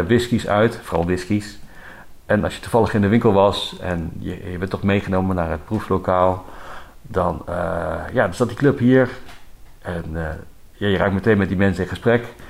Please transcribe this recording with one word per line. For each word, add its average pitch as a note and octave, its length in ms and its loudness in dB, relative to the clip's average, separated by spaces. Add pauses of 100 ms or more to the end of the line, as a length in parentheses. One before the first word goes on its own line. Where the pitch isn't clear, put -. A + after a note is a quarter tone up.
whiskies A#2+ 400 2
uit, A2 360 2
vooral E2+ 220 0
whiskies. F2+ 540 -2 (640)
En G#2+ 180 2
als - 120 -2
je - 60 -14
toevallig A2+ 320 2
in G#2+ 80 4
de G2+ 60 6
winkel A2+ 260 6
was G2 480 4
en E2+ 380 -4
je, F2+ 320 -8
je F2+ 60 -8
werd F#2+ 140 -4
toch - 120 -6
meegenomen F#2+ 520 2
naar E2+ 140 0
het E2 160 -4
proeflokaal, F#2 800 0 (560)
dan, F2 440 -2
eh, E2+ 80 -8 (600)
ja, A#2+ 100 2
dan F2+ 100 -2
zat A#2+ 140 0
die - 100 -8
club C#3 220 2
hier. B2 300 6 (720)
En, F2 220 -6 (100)
eh, E2 80 -4 (500)
ja, - 160 -4
je F#2+ 100 2
raakt F#2+ 160 2
meteen G2+ 240 4
met F#2+ 100 2
die F#2+ 100 -2
mensen F#2+ 260 2
in F2 60 -4
gesprek. A#2 360 0 (240)